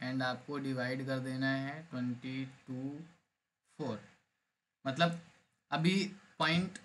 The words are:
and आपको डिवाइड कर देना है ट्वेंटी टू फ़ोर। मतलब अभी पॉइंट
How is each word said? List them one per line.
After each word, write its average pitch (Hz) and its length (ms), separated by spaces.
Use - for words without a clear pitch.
and 131 180
आपको 127 360
डिवाइड 131 480
कर 135 140
देना 131 300
है 135 340
ट्वेंटी 127 600
टू 131 540
फ़ोर। 117 220
मतलब 165 340
अभी 175 340
पॉइंट 165 460